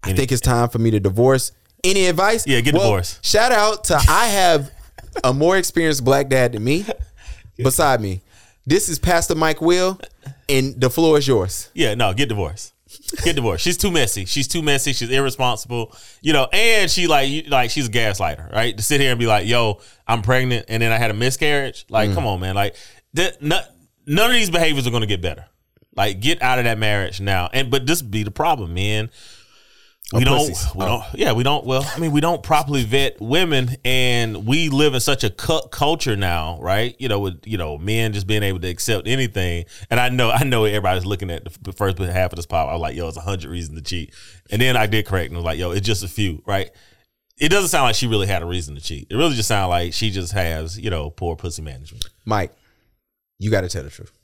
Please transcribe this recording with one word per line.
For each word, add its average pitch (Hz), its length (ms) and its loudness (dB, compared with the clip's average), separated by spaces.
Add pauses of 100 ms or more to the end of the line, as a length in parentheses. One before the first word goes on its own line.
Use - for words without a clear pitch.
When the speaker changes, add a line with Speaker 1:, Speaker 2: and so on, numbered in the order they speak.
Speaker 1:
I - 60 -6
Speaker 2:
Any 92 80 0
Speaker 1:
think 131 140 2
it's 127 100 0
time 120 280 2
for 117 100 -4
me 113 100 4
to 107 100 4
divorce. 120 520 4 (320)
Any 190 240 4
advice? 190 400 2
Speaker 2:
Yeah, 131 140 4
get 139 120 2
Speaker 1:
Well, 196 120 4
Speaker 2:
divorced. 95 380 -2
Speaker 1:
shout 226 280 4
out 214 340 2
to, 156 140 2 (100)
I 202 180 6
have 180 440 4 (520)
a 127 80 4
more 160 260 4
experienced 160 460 0
black 135 260 4
dad 127 240 4
than 107 100 -6
me 156 220 0 (360)
Speaker 2:
<laughs> - 360 -18
Speaker 1:
beside 123 440 2
me. 95 200 -6 (440)
This 180 240 2
is 156 100 -4
Pastor 170 360 2
Mike 156 260 0
Will, 180 380 2 (500)
and 131 300 0
the 127 100 4
floor 160 280 4
is 139 100 2
yours. 98 460 0
Speaker 2:
Yeah, 127 220 0
no, 110 180 2
get 123 160 0
divorced. 98 440 -6 (500)
Get 165 120 2
divorced. 117 280 -2
She's 180 140 0
too 202 140 0
messy. 113 340 0
She's 131 220 -2
too 170 140 -4
messy. 143 320 0
She's 120 160 -4
irresponsible. 123 840 -2 (260)
You 156 120 0
know, 135 180 4
and 214 400 4
she, 175 160 0
like, 139 220 4
you, 156 140 -6
like, 131 260 0
she's 139 180 -4
a 107 40 -6
gaslighter, 95 600 -2
right? 117 240 -2
To 107 80 -6
sit 143 160 2
here 135 120 2
and 117 80 0
be 120 80 0
like, 104 200 2
"Yo, 113 320 2 (280)
I'm 113 140 0
pregnant," 127 460 2
and 110 140 -2
then 113 100 2
I 113 60 2
had 117 140 2
a - 20 -2
miscarriage. 135 760 -2
Like, 110 200 2
Speaker 1:
Mm. 98 60 0
Speaker 2:
come 143 120 -2
on, 98 140 -2
man. 92 140 -4
Like, 101 200 -2 (400)
th-, 175 240 0
no, 156 200 0 (460)
none 190 240 2
of 254 60 2
these 220 140 2
behaviors 156 380 2
are 123 40 0
gonna 113 140 0
get 98 160 -2
better. 85 240 -6 (500)
Like, 98 240 -2
get 147 220 0
out 127 180 2
of 120 60 0
that 113 120 0
marriage 101 440 -2
now. 95 320 0
And, 131 180 0
but 135 160 0
this 165 140 0
be 107 220 -4
the 101 80 -4
problem, 135 420 -2
man. 107 360 -2 (1040)
We 113 80 2
Speaker 1:
Oh, - 20 6
Speaker 2:
don't, 135 140 6
Speaker 1:
pussies. 147 360 -2
Speaker 2:
we 92 120 -6
Speaker 1:
Oh. - 20 -2
Speaker 2:
don't, 120 160 -2 (120)
yeah, 151 180 0
we 113 100 0
don't, 143 220 0
well, 131 280 0
I 151 60 -8
mean, 165 140 -2
we 147 80 4
don't 170 200 0
properly 143 440 0
vet 135 340 0
women, 131 640 0
and 120 640 0
we 156 220 2
live 143 240 4
in 123 80 0
such 139 240 0
a 107 40 2
cuck - 400 -4
culture 147 460 -2
now, 85 460 -4
right? 104 360 -2
You 123 120 -6
know, 101 100 0
with, 95 260 -6
you 107 120 -6
know, 76 200 -6
men 110 360 -2
just 101 120 -4
being 104 160 0
able 95 200 -2
to 90 80 -6
accept 95 360 -4
anything. 98 600 -2 (240)
And 117 100 0
I 123 80 2
know, 123 240 2
I 120 140 2
know 120 180 2
everybody's 104 420 0
looking 98 240 -4
at 82 140 -8
the 87 60 -14
f-, - 120 -20
the 95 120 -12
first 95 260 -2
half 92 320 0
of 90 60 -12
this 82 80 -10
pod. 80 240 -2
I - 20 -4
was 85 100 -4
like, 78 140 -6
"Yo, 85 140 -6
it's 80 80 -12
a 80 40 -12
hundred 85 300 -6
reasons 82 280 -10
to 76 40 -16
cheat." 85 300 -8 (360)
And 107 120 0
then 127 160 4
I 110 80 2
did 107 200 0
correct 90 220 -2
and 69 80 -12
was 85 100 -8
like, 80 140 -4
"Yo, 87 120 -4
it's 98 140 -4
just 98 200 -2
a - 20 -10
few," 85 380 -4
right? 98 240 -4 (680)
It 147 120 2
doesn't 190 180 2
sound 147 160 2
like 117 120 2
she 127 120 -2
really 104 200 0
had 95 140 -2
a 82 40 -10
reason 85 300 -6
to 69 60 -16
cheat. - 280 -10
It 98 80 -6
really 151 180 2
just 113 140 -2
sounds 98 220 0
like 87 220 -2
she 110 160 -2
just 92 220 -6
has, 85 480 -4
you 104 100 -6
know, 85 200 -4
poor 85 260 -6
pussy 82 280 -10
management. 69 420 -10 (180)
Speaker 1:
Mike, 104 300 -2 (840)
you 104 120 -2
gotta 95 160 2
tell 85 160 -8
the 73 60 -14
truth. - 240 -20 (100)